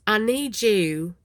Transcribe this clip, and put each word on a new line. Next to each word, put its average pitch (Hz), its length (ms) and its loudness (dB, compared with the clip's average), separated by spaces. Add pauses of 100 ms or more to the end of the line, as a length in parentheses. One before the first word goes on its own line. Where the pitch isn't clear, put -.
I 214 100 2
need 247 440 -2
you 175 640 0